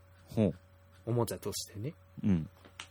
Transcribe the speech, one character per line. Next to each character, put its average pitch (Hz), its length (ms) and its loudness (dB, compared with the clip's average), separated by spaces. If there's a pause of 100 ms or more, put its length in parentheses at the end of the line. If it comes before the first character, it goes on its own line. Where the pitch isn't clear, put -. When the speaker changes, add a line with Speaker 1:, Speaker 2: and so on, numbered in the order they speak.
(340)
Speaker 1:
ほ 110 120 6
う。 80 80 2 (520)
Speaker 2:
お 117 60 0
も 117 140 2
ち - 60 -2
ゃ - 60 -6
と - 140 -6
し - 140 -8
て - 120 -14
ね。 127 160 -6 (280)
Speaker 1:
う - 40 2
ん。 87 220 4 (420)